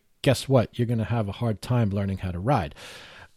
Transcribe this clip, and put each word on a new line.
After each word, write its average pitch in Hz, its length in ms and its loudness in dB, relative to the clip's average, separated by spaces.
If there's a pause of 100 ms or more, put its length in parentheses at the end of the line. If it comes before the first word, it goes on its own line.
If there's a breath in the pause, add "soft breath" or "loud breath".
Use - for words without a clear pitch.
(220)
guess - 260 2
what? 127 300 4
You're 120 80 0
gonna 113 200 0
have 113 220 0
a 98 60 -6
hard 113 260 -2
time 120 300 2
learning 98 300 -2
how 92 100 -4
to 87 100 -6
ride. 104 360 0 (600 loud breath)